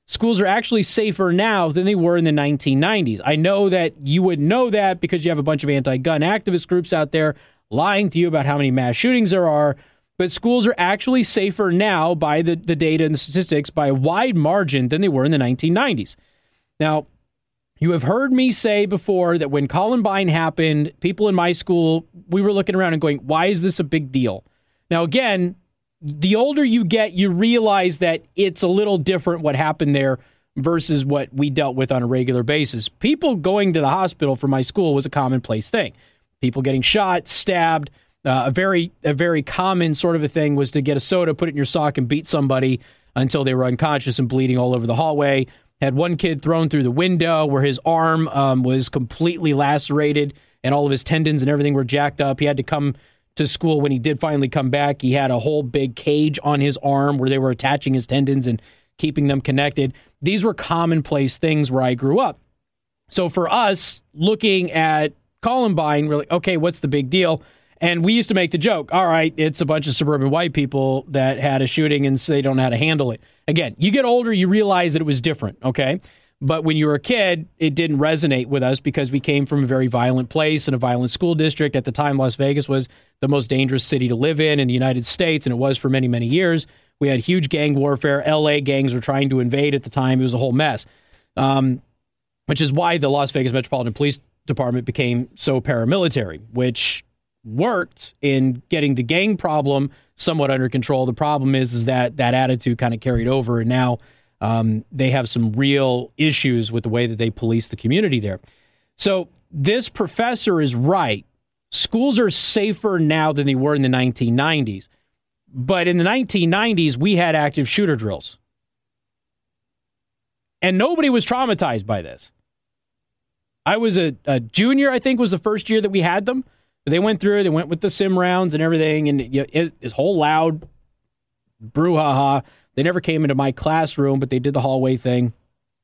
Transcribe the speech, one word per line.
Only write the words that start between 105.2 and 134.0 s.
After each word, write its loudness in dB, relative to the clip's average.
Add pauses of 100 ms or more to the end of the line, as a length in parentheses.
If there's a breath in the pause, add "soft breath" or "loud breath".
some 0
real 0
issues 0
with -4
the -6
way 0
that -4
they -2
police -2
the -12
community 0
there. -6 (560 soft breath)
So 0 (240)
this -2
professor -2
is 0
right. 0 (460)
Schools 0
are 2
safer 0
now 2
than -2
they 2
were 2
in 0
the 2
nineteen 0
nineties. -2 (640)
But 0
in 2
the 2
nineteen 0
nineties, 0
we 2
had 2
active 0
shooter 0
drills. -8 (2250)
And 0
nobody 2
was 2
traumatized -2
by -4
this. -18 (1300)
I 2
was 0
a, 0 (100)
a 0
junior, 2
I -2
think, 0
was 2
the 0
first -4
year 2
that 0
we 0
had 2
them. -4 (420)
They 2
went 0
through, 2
they 2
went 0
with -6
the -2
sim 0
rounds 2
and 0
everything, 0
and 0
it, -4
it, -2
it's -10
whole 0
loud 0 (960)
brouhaha. 0 (320 soft breath)
They 0
never 0
came 0
into 0
my 0
classroom, 0